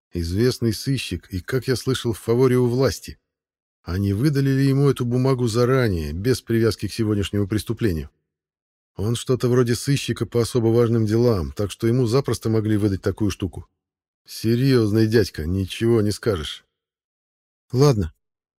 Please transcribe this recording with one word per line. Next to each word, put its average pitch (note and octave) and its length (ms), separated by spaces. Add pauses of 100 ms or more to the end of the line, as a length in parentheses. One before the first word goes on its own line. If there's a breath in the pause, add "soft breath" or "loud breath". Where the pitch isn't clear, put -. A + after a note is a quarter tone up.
(140)
Известный G#2 600
сыщик - 600
и, F#2 60
как - 280
я C3 80
слышал, A#2+ 380
в - 60
фаворе B2 380
у B2 100
власти. A#2+ 500 (720)
А F2 100
не G2+ 140
выдали C3+ 380
ли C3+ 180
ему C#3 220
эту B2+ 160
бумагу B2+ 420
заранее, A2+ 640
без G#2 300
привязки A2+ 480
к - 40
сегодняшнему G2+ 540
преступлению? G2+ 640 (880)
Он A2 180
что-то B2+ 320
вроде B2 280
сыщика A#2+ 500
по A#2+ 160
особо A2+ 260
важным A2+ 380
делам, G#2+ 480
так G#2 180
что - 160
ему B2 180
запросто A#2+ 440
могли A2 260
выдать G2 260
такую G2 300
штуку. - 340 (600)
Серьёзный A2+ 800
дядька, G#2+ 380
ничего G2 560
не G#2 100
скажешь. F2+ 540 (1040)
«Ладно», — B2 420 (460)